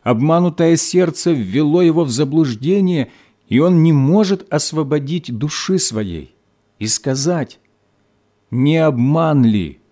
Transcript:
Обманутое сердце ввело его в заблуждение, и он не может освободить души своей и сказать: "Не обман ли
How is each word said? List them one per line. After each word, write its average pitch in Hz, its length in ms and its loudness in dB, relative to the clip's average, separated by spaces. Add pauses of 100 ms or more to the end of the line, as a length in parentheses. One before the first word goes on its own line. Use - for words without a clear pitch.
Обманутое 165 760 2
сердце 175 560 -2
ввело 143 480 0
его 165 240 2
в 139 40 -4
заблуждение, 147 1000 0 (380)
и 110 100 2
он 170 240 4
не 165 80 4
может 185 640 2
освободить 151 840 -4
души 151 400 -4
своей 92 560 -6 (460)
и 104 80 -6
сказать: 139 720 -4 (920)
"Не 139 260 0
обман 151 680 2
ли 104 380 -2 (100)